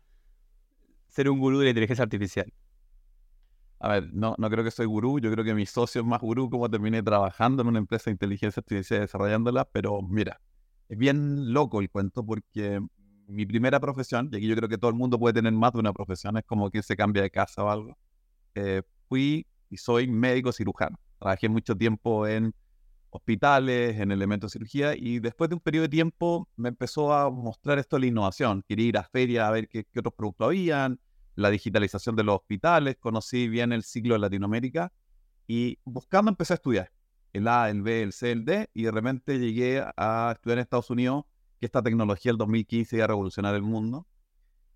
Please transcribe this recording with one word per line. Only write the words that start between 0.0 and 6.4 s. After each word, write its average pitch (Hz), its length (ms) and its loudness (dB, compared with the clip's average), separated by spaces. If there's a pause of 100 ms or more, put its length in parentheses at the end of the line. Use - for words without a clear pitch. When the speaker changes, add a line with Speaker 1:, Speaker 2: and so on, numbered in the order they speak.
Speaker 1:
ser 139 220 0
un 135 100 2
gurú 135 200 4
de 139 60 6
la 127 40 6
inteligencia 117 340 2
artificial. 101 480 -4 (1300)
Speaker 2:
A - 100 -4
ver, 101 220 0
no, 110 280 -2
no 110 100 0
creo 113 140 0
que 113 80 -2
soy 113 160 -2
gurú, 117 320 0
yo 110 120 0
creo 110 140 0
que 110 80 0
mi 104 140 0
socio 120 340 -2
es 113 60 0
más 117 120 0
gurú, 117 300 -2